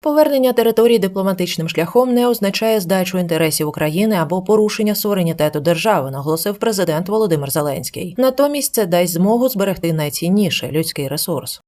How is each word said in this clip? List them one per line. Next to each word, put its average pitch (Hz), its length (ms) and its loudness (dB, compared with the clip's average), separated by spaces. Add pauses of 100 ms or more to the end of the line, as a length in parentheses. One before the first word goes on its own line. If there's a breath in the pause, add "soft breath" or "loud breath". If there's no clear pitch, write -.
Повернення 285 500 4
території 233 460 4
дипломатичним 180 680 -2
шляхом 170 460 0
не 240 140 4
означає 220 520 0
здачу 185 380 0
інтересів 160 500 0
України 170 480 0
або 175 260 -2
порушення 208 520 2
суверенітету 165 680 0
держави, 160 500 0
наголосив 156 440 -4
президент 185 540 -2
Володимир 170 420 0
Зеленський. 156 680 -4
Натомість 277 560 0
це 214 120 2
дасть 180 260 2
змогу 220 360 2
зберегти 190 440 -2
найцінніше — 165 800 0
людський 151 360 -4
ресурс. 147 600 -6